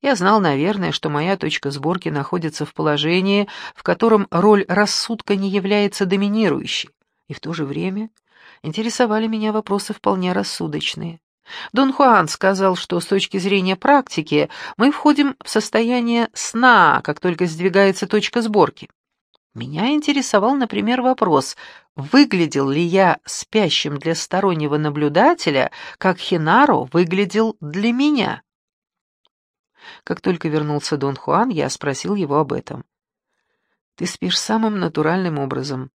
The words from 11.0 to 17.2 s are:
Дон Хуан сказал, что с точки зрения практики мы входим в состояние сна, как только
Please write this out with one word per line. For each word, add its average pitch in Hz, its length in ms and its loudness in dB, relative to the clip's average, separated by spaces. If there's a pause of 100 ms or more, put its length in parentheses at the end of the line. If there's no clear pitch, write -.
Дон 269 180 2
Хуан 233 380 4
сказал, 190 460 0
что 175 240 -4
с 175 60 -8
точки 196 320 -2
зрения 190 380 0
практики 165 760 2 (280)
мы 254 140 4
входим 285 520 2
в - 60 -16
состояние 233 840 0
сна, 208 720 4
как 147 160 -4
только 180 260 0